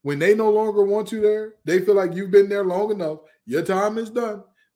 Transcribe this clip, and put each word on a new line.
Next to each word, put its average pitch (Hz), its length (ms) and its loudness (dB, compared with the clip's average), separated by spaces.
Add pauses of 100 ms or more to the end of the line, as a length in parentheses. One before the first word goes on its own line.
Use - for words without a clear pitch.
When 143 160 -4
they 185 160 4
no 214 160 2
longer 214 340 2
want 202 280 -2
you 220 80 -6
there, 214 340 0 (100)
they 175 160 2
feel 196 140 2
like 185 200 0
you've 190 160 -8
been 196 180 6
there 202 160 -2
long 190 260 -2
enough, 160 300 -6 (260)
your 139 160 -2
time 196 360 -2
is 226 120 -8
done. 220 340 -6 (320)